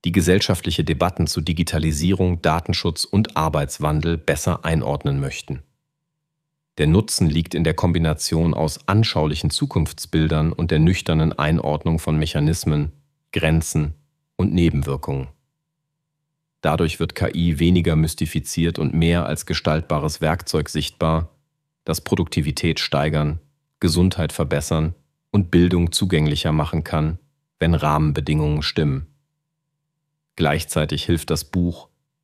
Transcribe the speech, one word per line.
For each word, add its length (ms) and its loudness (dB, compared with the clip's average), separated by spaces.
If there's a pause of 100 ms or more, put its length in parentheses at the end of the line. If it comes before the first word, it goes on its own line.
die 60 0
gesellschaftliche 720 2
Debatten 440 0
zu 140 -4
Digitalisierung, 1000 0
Datenschutz 640 -2
und 300 0
Arbeitswandel 840 0
besser 480 -2
einordnen 540 -2
möchten. 440 -8 (1120)
Der 100 2
Nutzen 420 4
liegt 260 -2
in 80 0
der 100 2
Kombination 800 0
aus 340 -4
anschaulichen 640 2
Zukunftsbildern 1000 0
und 200 -2
der 80 2
nüchternen 520 2
Einordnung 680 0
von 180 -2
Mechanismen, 760 0 (400)
Grenzen 600 0 (420)
und 180 0
Nebenwirkungen. 760 0 (1300)
Dadurch 380 0
wird 160 -4
K 180 0
I 260 0
weniger 360 4
mystifiziert 840 -2
und 140 -2
mehr 320 2
als 200 -6
gestaltbares 760 -2
Werkzeug 480 -2
sichtbar, 600 -2 (560)
das 160 -4
Produktivität 800 -2
steigern, 600 0 (400)
Gesundheit 540 2
verbessern 640 -2 (360)
und 200 2
Bildung 400 4
zugänglicher 640 0
machen 300 0
kann, 360 -2 (400)
wenn 140 4
Rahmenbedingungen 880 0
stimmen. 440 -2 (1300)
Gleichzeitig 680 0
hilft 260 -2
das 140 -2
Buch, 460 -4 (340)